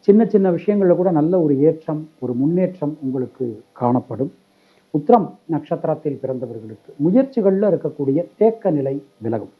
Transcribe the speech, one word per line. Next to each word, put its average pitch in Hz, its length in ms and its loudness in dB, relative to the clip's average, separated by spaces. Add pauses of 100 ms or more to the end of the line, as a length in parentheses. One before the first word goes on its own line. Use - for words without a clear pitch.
சின்ன 208 140 6 (120)
சின்ன 196 180 4
விஷயங்கள்ல 185 440 2
கூட 180 160 0
நல்ல 160 300 2
ஒரு 147 120 2 (140)
ஏற்றம், 160 340 -2 (180)
ஒரு 123 140 -6
முன்னேற்றம் 151 640 -2 (100)
உங்களுக்கு 127 420 -6 (340)
காணப்படும். 123 500 -2 (640)
உத்திரம் 185 340 2 (260)
நட்சத்திரத்தில் 151 720 -6
பிறந்தவர்களுக்கு 117 680 -10 (160)
முயற்சிகள்ல 196 680 2
இருக்கக்கூடிய 143 540 -2 (120)
தேக்க 220 400 2
நிலை 135 180 -2 (300)
விலகும். 107 340 -6